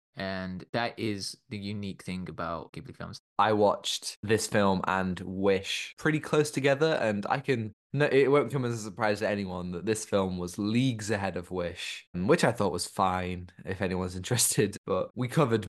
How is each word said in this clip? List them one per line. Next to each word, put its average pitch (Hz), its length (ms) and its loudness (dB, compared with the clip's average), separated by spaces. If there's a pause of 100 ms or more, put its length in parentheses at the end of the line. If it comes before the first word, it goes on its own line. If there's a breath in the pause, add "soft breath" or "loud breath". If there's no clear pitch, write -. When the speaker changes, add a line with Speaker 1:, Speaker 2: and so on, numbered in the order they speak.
(180)
Speaker 1:
And 92 560 -6
that 117 260 -4
is 104 380 -6 (120)
the 110 80 -10
unique 101 460 -8
thing 92 240 -6
about 82 460 -8
Ghibli - 240 -14
films. 92 220 -12 (200)
Speaker 2:
I 107 140 6
watched - 720 2
this 104 240 2
film 98 400 4
and 92 340 0
Wish 95 760 0
pretty 156 220 0
close 151 320 2
together, 143 500 2
and 104 280 0
I 135 100 0
can, 113 320 -2 (220)
no, 143 140 2
it 131 220 6
won't 139 220 4
come 131 140 -2
as 120 80 -2
a 117 40 -4
surprise 104 420 0
to 107 100 0
anyone 92 420 -4
that 87 140 -6
this 107 200 0
film 95 320 0
was 90 200 -6
leagues 110 540 0
ahead 98 260 -2
of 87 140 -10
Wish, 87 600 -6
which 104 300 2
I 135 100 6
thought 101 180 2
was 85 160 -4
fine 90 640 -2 (160)
if 92 160 -6
anyone's 90 340 -2
<laughs> - 20 -8
interested. 98 580 2 (100)
But 92 300 -2
we 123 120 -4
covered 113 420 2